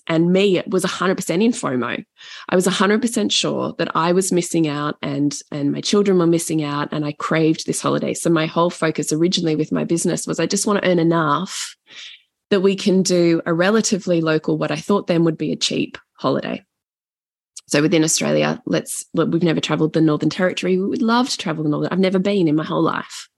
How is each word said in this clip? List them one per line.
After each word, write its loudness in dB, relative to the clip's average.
And 2
me, 4
it -4
was 0
a -2
hundred 0
percent -2
in 4
fomo. -4
I 0
was 2
a 2
hundred 2
percent -2
sure -2
that -4
I 2
was 2
missing 0
out -4
and, -2
and -2
my -4
children 2
were 4
missing 0
out, -4
and -4
I -4
craved 0
this -4
holiday. -2
So -4
my 2
whole 0
focus -2
originally 0
with -2
my -2
business -2
was, -4
I 0
just -2
wanna 2
earn 2
enough 0
that 2
we 4
can 2
do 2
a 0
relatively 2
local, 0
what -2
I -4
thought -2
then 2
would 0
be -4
a -4
cheap -4
holiday. -4
So 2
within 2
Australia, 0
let's, -6
look, 0
we've 0
never 2
traveled -2
the 4
Northern 2
Territory. 0
We 0
would -4
love 2
to -6
travel -4
the 0
Northern, -2
I've 0
never 2
been 2
in 2
my 0
whole -2
life. -4